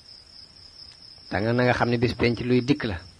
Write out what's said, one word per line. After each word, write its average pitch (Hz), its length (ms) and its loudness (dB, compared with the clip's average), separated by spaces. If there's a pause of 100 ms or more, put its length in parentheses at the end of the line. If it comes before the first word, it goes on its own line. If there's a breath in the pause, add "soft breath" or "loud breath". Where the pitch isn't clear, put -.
(1300)
Da 90 100 -2
nga, 113 120 0
na 123 120 2
nga 123 100 4
xam 117 160 0
ne 120 80 0
bis 117 160 0
penc 120 260 0
luy 123 220 2
dikk 143 220 0
la. 104 120 -4 (240)